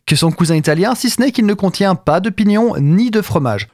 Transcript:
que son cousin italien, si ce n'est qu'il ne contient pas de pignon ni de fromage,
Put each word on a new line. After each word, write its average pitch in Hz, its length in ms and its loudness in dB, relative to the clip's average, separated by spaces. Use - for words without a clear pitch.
que 151 120 0
son 165 160 2
cousin 170 240 0
italien, 165 400 0
si 247 140 -4
ce 233 120 -2
n'est 269 80 2
qu'il 220 160 0
ne 208 80 0
contient 190 400 0
pas 156 240 0
de 196 100 -2
pignon 208 520 0
ni 190 320 2
de 214 100 0
fromage, 135 520 -2